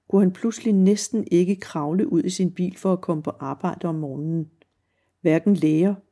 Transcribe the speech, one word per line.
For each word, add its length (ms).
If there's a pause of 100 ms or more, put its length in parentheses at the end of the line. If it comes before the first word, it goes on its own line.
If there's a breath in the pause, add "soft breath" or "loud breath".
kunne 140
han 100
pludselig 400
næsten 580
ikke 260
kravle 560
ud 100
i 80
sin 220
bil 240
for 160
at 80
komme 220
på 80
arbejde 580
om 60
morgenen. 560 (720)
Hverken 340
læger, 400 (180)